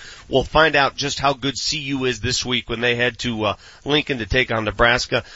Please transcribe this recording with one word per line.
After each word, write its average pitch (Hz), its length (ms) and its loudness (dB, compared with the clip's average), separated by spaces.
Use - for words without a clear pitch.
We'll 127 160 2
find 151 320 4
out 135 180 2
just 135 240 -6
how 143 140 2
good 131 240 -6
C - 220 -4
U 135 260 -4
is 123 160 -2
this 120 240 -2
week 123 240 -2
when 113 120 -6
they 120 140 2
head 120 240 0
to, 113 260 -2
uh, 98 100 0
Lincoln 143 340 0
to 110 60 -4
take 127 260 0
on 113 140 0
Nebraska. 117 580 2